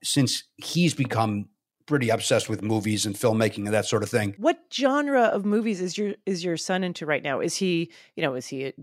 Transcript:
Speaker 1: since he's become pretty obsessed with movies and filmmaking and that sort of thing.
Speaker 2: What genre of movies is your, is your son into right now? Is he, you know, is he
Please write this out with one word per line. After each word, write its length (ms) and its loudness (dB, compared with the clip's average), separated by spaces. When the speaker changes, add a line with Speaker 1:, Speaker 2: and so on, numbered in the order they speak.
Speaker 1:
since 400 2
he's 380 2
become 520 0
pretty 220 2
obsessed 400 2
with 140 -4
movies 420 0
and 100 -4
filmmaking 520 0
and 80 0
that 100 2
sort 180 0
of 60 -4
thing. 300 0
Speaker 2:
What 200 2
genre 520 2
of 200 2
movies 380 0
is 160 -4
your, 160 -2
is 180 -2
your 140 0
son 260 -2
into 220 -4
right 180 0
now? 180 -2
Is 160 -2
he, 340 0
you 60 -4
know, 120 0
is 120 -8
he 260 -8